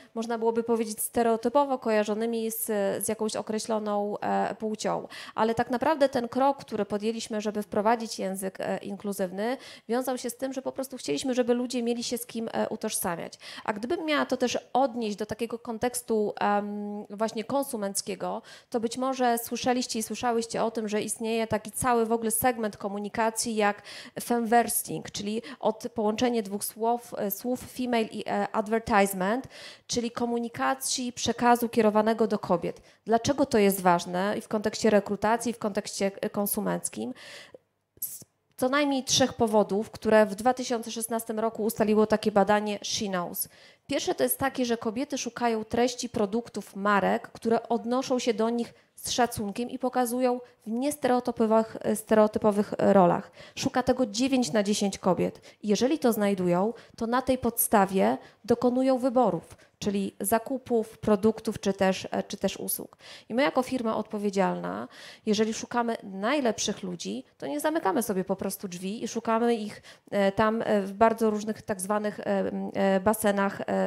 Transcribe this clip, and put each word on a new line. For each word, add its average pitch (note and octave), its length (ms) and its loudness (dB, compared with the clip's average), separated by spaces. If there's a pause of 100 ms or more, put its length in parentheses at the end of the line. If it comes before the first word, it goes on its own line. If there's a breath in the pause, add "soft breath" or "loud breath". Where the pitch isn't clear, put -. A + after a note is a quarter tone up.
(160 loud breath)
można A3+ 220 -4
byłoby A3+ 260 2
powiedzieć A3+ 380 -2
stereotypowo B3 800 2
kojarzonymi A3 720 0
z, - 140 -6 (400)
z - 20 -4
jakąś G#3+ 280 -2
określoną, G#3 840 -4
e, G3 360 0
płcią. G#3 520 -4 (280 loud breath)
Ale A3+ 200 0
tak A#3+ 140 -2
naprawdę C4+ 400 2
ten A#3+ 200 -4
krok, C#4 280 2
który G#3 280 -6
podjęliśmy, G#3+ 560 -4
żeby G#3 200 -4
wprowadzić A3 580 0
język, F#3+ 400 -4
e, F#3+ 180 -4
inkluzywny, G3 800 -4 (320 loud breath)
wiązał B3+ 280 -2
się A#3+ 120 -8
z - 80 -10
tym, C4 160 -6
że C4 80 -6
po B3+ 100 -6
prostu C4 260 -8
chcieliśmy, C#4 360 -2
żeby A#3+ 200 4
ludzie B3 300 -2
mieli A#3 200 -2
się - 140 -4
z - 80 -10
kim, A3+ 280 -6
e, G#3+ 160 0
utożsamiać. G#3 640 -6 (300 loud breath)
A - 100 -2
gdybym B3 320 -4
miała D4 200 2
to C4 120 -2
też B3 200 0 (160)
odnieść A#3+ 420 2
do G#3+ 100 -6
takiego A3+ 340 -6
kontekstu, A#3+ 300 -4 (500)
em, G#3 680 -2
właśnie G#3+ 340 -4
konsumenckiego, G#3 1000 -4 (280 loud breath)
to B3 100 -2
być A#3 180 -4
może B3+ 400 2
słyszeliście B3 600 -2
i A3 40 -2
słyszałyście A3+ 600 -2
o A3+ 80 0
tym, A3 160 -4
że G#3 140 -2
istnieje A3 460 -2
taki G#3+ 240 -4
cały A#3+ 340 2
w G#3+ 60 0
ogóle A3+ 200 0
segment A3+ 460 0
komunikacji G#3+ 800 -4
jak G#3 260 2 (400 loud breath)
femversting, A#3 880 0
czyli G#3 300 -4 (180 loud breath)
od, - 340 -2
połączenie A3+ 500 0
dwóch G3+ 200 -8
słów, A#3 540 -2
e, G3+ 140 -2
słów B3 280 -4
female A#3+ 440 -2
i, - 240 -8
e, G3+ 240 0
advertisement, G#3 960 2 (400 loud breath)
czyli A#3 240 -2
komunikacji A#3+ 1000 -2
przekazu A#3+ 560 4
kierowanego G#3+ 580 4
do G3+ 120 -2
kobiet. F3 420 -2 (240 soft breath)
Dlaczego C4 400 2
to A#3+ 120 2
jest G3 240 6
ważne F3+ 560 2
i A3+ 40 -6
w - 60 -12
kontekście G#3+ 420 0
rekrutacji, G#3+ 640 2
w - 60 -16
kontekście, G3 520 -2 (100)
e, G#3+ 80 0
konsumenckim? G3+ 840 -2 (880 loud breath)
S-, - 240 -10 (320)
co B3+ 120 0
najmniej C#4 340 2
trzech B3+ 300 2
powodów, G#3+ 580 2
które G#3+ 340 6
w G3+ 100 -2
dwa A3 180 2
tysiące A#3+ 380 -4
szesnastym A3+ 480 -6
roku A3 240 -2
ustaliło G#3+ 440 4
takie G#3+ 240 2
badanie G#3 520 2
She - 220 -4
Knows. F#3 440 -4 (380 soft breath)
Pierwsze - 280 -2
to - 80 0
jest B3 140 0
takie, C4 280 0
że A#3 120 2
kobiety A#3+ 400 -4
szukają A#3 480 -2
treści B3 440 0
produktów G#3+ 640 -4
marek, G3+ 520 2
które - 420 -2
odnoszą B3 500 0
się A#3+ 140 2
do A3 160 0
nich A#3 240 -4 (220 soft breath)
z - 160 -8
szacunkiem A#3 580 -2
i C4 100 -8
pokazują B3 600 0 (260 loud breath)
w G#3+ 60 -6
niestereotypowych, A#3+ 1120 2
e, G#3+ 140 0
stereotypowych, G#3+ 840 4
e, G3+ 160 6
rolach. F3+ 380 6 (240 loud breath)
Szuka - 280 0
tego B3+ 220 2
dziewięć B3 460 2
na G#3+ 120 4
dziesięć G3+ 340 0
kobiet. F3+ 440 0 (220 loud breath)
I G#3+ 40 -6
jeżeli A#3 320 2
to A#3+ 140 4
znajdują, G3 600 2 (240 loud breath)
to A3+ 100 -4
na B3 140 2
tej C4 160 2
podstawie G#3+ 800 4 (280 loud breath)
dokonują B3+ 520 4
wyborów, A#3 600 2 (220 soft breath)
czyli G3+ 400 -2
zakupów, A3+ 800 -2
produktów G#3+ 600 2
czy G3 140 0
też, F#3+ 380 0
e, - 120 -2
czy - 140 -12
też - 200 -2
usług. - 400 -8 (320 loud breath)
I - 40 -8
my B3 100 2
jako D4+ 180 2
firma A#3+ 360 -2
odpowiedzialna, G3 880 -2 (380 loud breath)
jeżeli A3 280 2
szukamy A#3 500 -2
najlepszych G#3+ 800 -2
ludzi, F#3+ 400 -6 (140 soft breath)
to - 100 -8
nie C#4+ 120 -2
zamykamy D#4 440 0
sobie F#3 200 -2
po F#3+ 120 -2
prostu G3 320 -6
drzwi F#3 360 -8
i A3+ 40 -2
szukamy A#3 480 0
ich, G#3 260 -8 (300 loud breath)
e, G3 200 2
tam, A3 300 2
e, G#3 200 2
w G3 120 -4
bardzo A3 360 4
różnych G#3+ 320 -4
tak F#3+ 200 -6
zwanych, G#3 380 -2
e, - 40 -10
m, G3 500 -2
e, G3 260 4
basenach, G3+ 640 2
e, - 40 -8 (220)